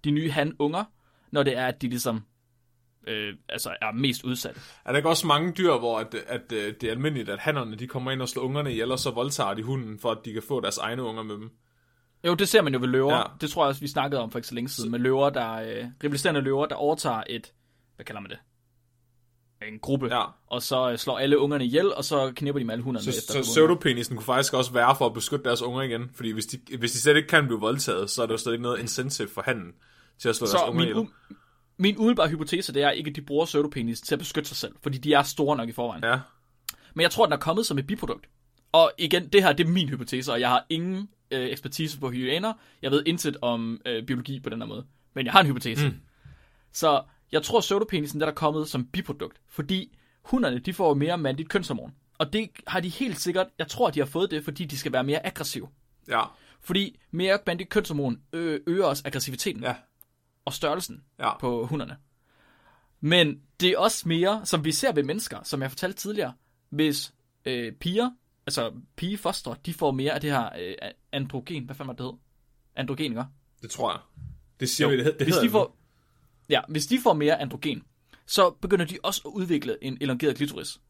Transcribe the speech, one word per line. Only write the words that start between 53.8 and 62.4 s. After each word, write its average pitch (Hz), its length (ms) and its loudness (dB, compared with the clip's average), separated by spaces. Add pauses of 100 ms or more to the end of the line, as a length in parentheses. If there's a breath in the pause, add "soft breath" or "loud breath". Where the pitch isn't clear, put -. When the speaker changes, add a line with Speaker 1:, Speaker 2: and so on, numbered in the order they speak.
Speaker 1:
de 143 80 -2
har 139 80 2
fået 170 240 0
det, 151 140 -4
fordi 165 200 -6
de 143 140 -8
skal 143 140 -6
være 127 120 2
mere 147 220 -2
aggressive. 139 420 -6 (400)
Speaker 2:
Ja. 113 140 2 (380 soft breath)
Speaker 1:
Fordi 196 380 -2 (120)
mere 190 360 2
mandligt 180 240 -4
kønshormon 143 500 0 (120)
ø-, 165 340 -2
øger 185 180 2
også 143 220 0
aggressiviteten. 135 560 -4
Speaker 2:
Ja. 123 120 -2 (680)
Speaker 1:
Og 135 80 -6
størrelsen 165 500 -4 (160)
Speaker 2:
Ja. 127 200 -2
Speaker 1:
på 120 280 -2
hunderne. 135 300 -6 (1040 soft breath)